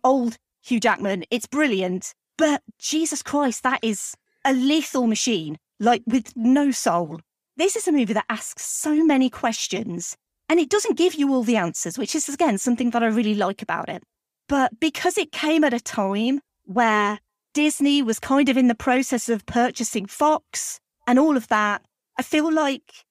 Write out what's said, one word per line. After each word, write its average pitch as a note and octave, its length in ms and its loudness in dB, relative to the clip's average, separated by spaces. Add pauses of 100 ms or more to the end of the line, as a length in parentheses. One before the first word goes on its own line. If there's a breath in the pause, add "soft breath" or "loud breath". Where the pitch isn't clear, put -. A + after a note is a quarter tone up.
old B3+ 320 2 (260)
Hugh A#3 200 -2
Jackman. G3 500 0
It's A#3 140 -2
brilliant. F#3+ 680 -2 (240)
But - 240 0 (180)
Jesus D#4 440 -4
Christ, C#4+ 400 -2
that C4 180 -2
is - 320 -4 (300)
a C4 80 2
lethal C4+ 560 2
machine, F3+ 500 -2 (220)
like, A3+ 260 2
with A#3 300 -2
no C4 360 2
soul. E3+ 500 -2 (340)
This F#4+ 220 0
is G#4+ 100 -6
a E4 60 2
movie A#3+ 180 2
that G#3+ 160 -2
asks - 380 -10
so D4+ 400 0
many C4 240 4
questions, F#3+ 880 -6 (320)
and E4+ 100 4
it D#4 100 0
doesn't G4+ 280 0
give F4 180 2
you C#4 160 0
all B3+ 120 2
the A3+ 120 2
answers, E3+ 420 -4
which A3+ 160 -4
is, D#4 140 -4
again, C#4 300 0
something B3 320 0
that A3+ 140 0
I A#3 40 2
really G#3+ 280 0
like G3 260 -2
about E3 260 -6
it. - 160 -12 (460)
But C4+ 320 0
because D#4+ 360 -2
it D#4 140 -4
came D#4 320 2
at C4 100 2
a A#3+ 60 -2
time A3 640 -2 (240)
where G#3 540 2 (340)
Disney C#4+ 480 2
was A3+ 180 0
kind C4+ 300 2
of B3 80 4
in B3+ 100 6
the A#3 80 2
process B3+ 540 -2
of A3 160 -2
purchasing A#3 640 -2
Fox - 720 -2 (280)
and B3+ 100 4
all D4 200 4
of A3 100 -6
that, G#3 360 0 (340)
I C4 60 -2
feel D#4 280 0
like D4 400 -2 (200)